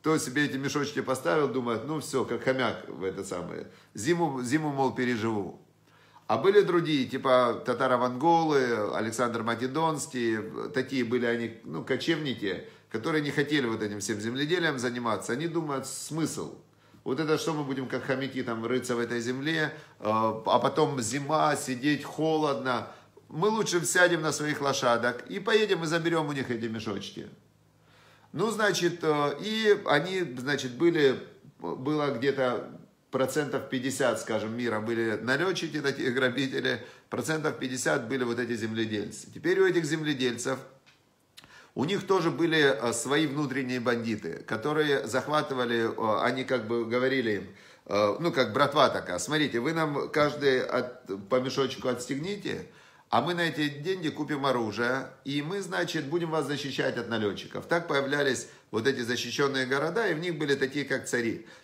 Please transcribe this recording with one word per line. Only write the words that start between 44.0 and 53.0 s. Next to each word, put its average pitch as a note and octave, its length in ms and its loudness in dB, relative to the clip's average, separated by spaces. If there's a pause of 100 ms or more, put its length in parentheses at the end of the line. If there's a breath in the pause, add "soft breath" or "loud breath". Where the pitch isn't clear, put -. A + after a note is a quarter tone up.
которые D3 600 2
захватывали, B2+ 840 0
э, G#2+ 320 2
они B2+ 220 0
как B2 220 0
бы A#2 180 0
говорили B2 460 2
им, G2 160 -2 (400 loud breath)
э, G#2 340 2
ну, E3+ 120 2
как B2 200 2
братва C#3+ 380 4
такая: F2+ 280 -4
"Смотрите, C#3 420 0
вы C#3+ 120 0
нам D3 380 -2
каждый C#3+ 500 2
от-, - 460 -4 (240)
по C3 100 4
мешочку C3 480 -2
отстегните, D3 760 -6 (440 loud breath)